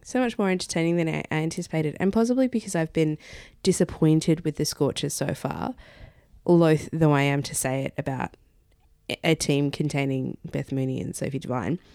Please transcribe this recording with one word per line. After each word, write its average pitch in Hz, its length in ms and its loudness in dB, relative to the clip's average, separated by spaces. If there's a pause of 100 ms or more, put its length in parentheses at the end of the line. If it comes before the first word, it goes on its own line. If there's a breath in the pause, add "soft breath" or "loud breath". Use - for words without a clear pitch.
so - 160 -4
much 240 180 -2
more 196 120 2
entertaining 170 480 0
than 165 100 2
I, 151 240 -4
I 156 40 -2
anticipated, 160 680 -2
and 190 100 2
possibly 247 380 2
because 208 260 -4
I've 160 160 -2
been 156 260 0 (460 loud breath)
disappointed 165 800 2
with 151 140 -4
the 151 80 -2
Scorchers - 480 -2
so 143 200 -4
far, - 400 -6 (720 soft breath)
loath 165 480 4
though 160 220 4
I 139 80 4
am 143 220 2
to - 120 -8
say 135 300 -2
it - 120 -8
about 131 380 -6 (760)
a, - 140 -6
a 165 120 4
team 143 360 0
containing 139 720 -2
Beth 143 300 -6
Mooney 131 260 -2
and - 160 -6
Sophie 139 240 -4
Devine. 123 400 -4 (160 loud breath)